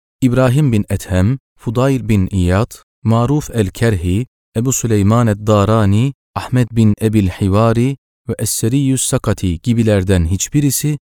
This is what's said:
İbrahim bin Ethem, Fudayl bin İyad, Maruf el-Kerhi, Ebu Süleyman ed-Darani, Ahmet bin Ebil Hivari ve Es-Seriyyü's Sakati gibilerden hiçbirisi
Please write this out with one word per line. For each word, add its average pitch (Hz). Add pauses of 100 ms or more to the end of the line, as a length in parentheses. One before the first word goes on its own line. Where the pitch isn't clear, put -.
(200)
İbrahim 127
bin 104
Ethem, 98 (200)
Fudayl 120
bin 101
İyad, 92 (320)
Maruf 120
el-Kerhi, 101 (300)
Ebu 123
Süleyman 110
ed-Darani, 107 (220)
Ahmet 123
bin 110
Ebil 107
Hivari 113 (320)
ve 113
Es-Seriyyü's 131
Sakati 98
gibilerden 101
hiçbirisi 143